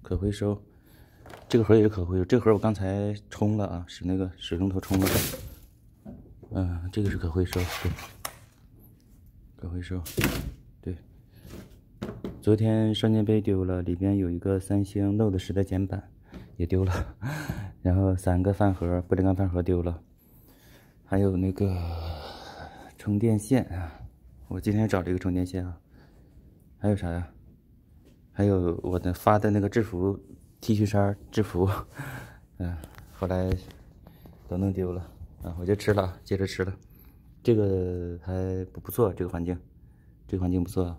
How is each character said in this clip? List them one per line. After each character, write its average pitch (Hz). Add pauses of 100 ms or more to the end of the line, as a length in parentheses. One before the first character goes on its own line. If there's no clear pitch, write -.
可 92
回 98
收。 101 (840)
这 123
个 113
盒 104
也 110
是 107
可 101
回 90
收， 92
这 127
盒 110
我 101
刚 110
才 101 (140)
冲 107
了 104
啊， 87
使 -
那 92
个 95
水 -
龙 92
头 92
冲 95
了。 95 (1400)
嗯， 90
这 107
个 101
是 -
可 87
回 90
收， 90 (200)
对， 87 (1600)
可 -
回 90
收， 87 (800)
对。 92 (1400)
昨 107
天 110
双 110
肩 110
背 107
丢 98
了， 92
里 90
边 98
有 90
一 87
个 95
三 101
星 101
Note 104
十 -
的 95
简 92
版 95 (460)
也 85
丢 92
了， 90 (280)
<laughs> -
然 92
后 95
三 90
个 98
饭 98
盒， 87
玻 95
璃 92
缸 95
饭 95
盒 90
丢 87
了， 85 (1040)
还 98
有 98
那 95
个 95 (1200)
充 104
电 110
线 110
啊， 87 (460)
我 92
今 104
天 107
找 95
了 85
一 92
个 92
充 92
电 90
线 90
啊。 90 (1000)
还 104
有 104
啥 90
呀？ 87 (1000)
还 101
有 90
我 90
的 90
发 107
的 107
那 104
个 101
制 117
服 98 (420)
T 110
恤 104
衫 101
儿， 101 (120)
制 110
服， 95 (420)
<laughs> -
嗯， 87 (340)
后 -
来 92 (960)
都 90
弄 98
丢 92
了 90 (400)
啊， 85
我 90
就 101
吃 101
了， 95
接 98
着 95
吃 -
了。 95 (680)
这 120
个 90
还 92
不， -
不 92
错， 98
这 90
个 90
环 87
境， 87 (680)
这 98
个 92
环 90
境 90
不 87
错， 87